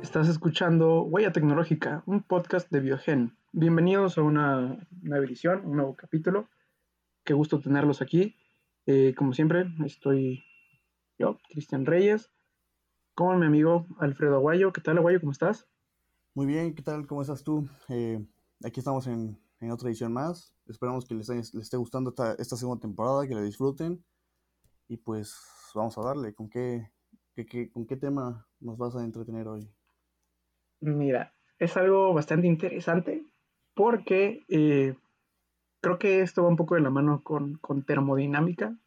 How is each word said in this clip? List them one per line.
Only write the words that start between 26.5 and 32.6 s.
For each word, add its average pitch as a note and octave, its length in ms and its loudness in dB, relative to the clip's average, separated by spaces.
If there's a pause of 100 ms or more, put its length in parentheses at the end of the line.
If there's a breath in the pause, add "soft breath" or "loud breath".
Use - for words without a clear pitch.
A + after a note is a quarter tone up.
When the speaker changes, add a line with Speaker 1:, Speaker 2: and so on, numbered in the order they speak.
Speaker 2:
qué, B2 400 -6 (440)
qué, A2+ 120 -12
qué, A#2+ 240 -10
con A#2 160 -10
qué C3 100 -8
tema C3 500 -6 (140)
nos A#2 160 -12
vas A#2+ 180 -6
a B2 80 -6
entretener A2+ 460 -10
hoy? G#2+ 180 -12 (1160)
Speaker 1:
Mira, C#3+ 480 -2 (280)
es E3+ 160 0
algo F#3+ 360 4
bastante F3 360 2
interesante F3+ 760 -2 (480)